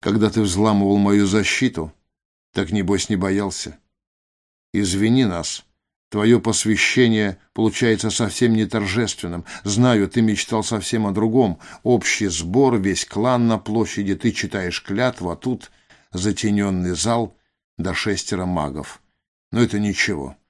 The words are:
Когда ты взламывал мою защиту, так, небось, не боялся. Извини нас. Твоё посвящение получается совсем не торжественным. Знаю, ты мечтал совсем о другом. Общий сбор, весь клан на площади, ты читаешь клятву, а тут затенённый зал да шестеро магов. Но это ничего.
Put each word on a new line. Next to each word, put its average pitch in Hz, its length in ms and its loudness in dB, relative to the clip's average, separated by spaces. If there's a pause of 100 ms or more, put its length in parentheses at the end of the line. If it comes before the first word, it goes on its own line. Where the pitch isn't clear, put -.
Когда 107 280 2
ты 113 120 0
взламывал 101 560 2
мою 101 300 4
защиту, 95 680 -2 (580)
так, 87 200 -4
небось, 98 380 0
не 107 60 2
боялся. 95 640 -4 (960)
Извини 101 520 2
нас. 87 380 -4 (500)
Твоё 110 260 6
посвящение 110 1000 2 (140)
получается 110 580 0
совсем 113 420 2
не 107 140 2
торжественным. 98 760 -4 (180)
Знаю, 104 440 4
ты 117 140 0
мечтал 110 420 0
совсем 110 440 -2
о 98 40 -2
другом. 110 460 2 (240)
Общий 110 460 0
сбор, 95 500 2
весь 95 260 -2
клан 120 440 0
на 113 100 2
площади, 104 560 -2
ты 107 180 0
читаешь 92 520 -6
клятву, 104 480 -2
а - 40 -6
тут - 360 -6 (400)
затенённый 98 800 0
зал 117 440 -2 (440)
да 92 160 -4
шестеро 92 500 -4
магов. 76 560 -6 (500)
Но 120 120 2
это 107 160 0
ничего. 92 580 -4 (120)